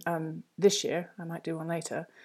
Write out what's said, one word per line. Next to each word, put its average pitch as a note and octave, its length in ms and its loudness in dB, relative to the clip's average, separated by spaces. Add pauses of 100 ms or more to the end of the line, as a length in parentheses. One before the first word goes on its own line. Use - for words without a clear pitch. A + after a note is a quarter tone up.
um, D#3+ 340 -2 (160)
this G3 260 6
year. E3+ 360 -2
I F3 40 -10
might E3 200 -8
do D#3+ 140 -2
one D#3+ 100 -6
later. E3 400 -4 (180)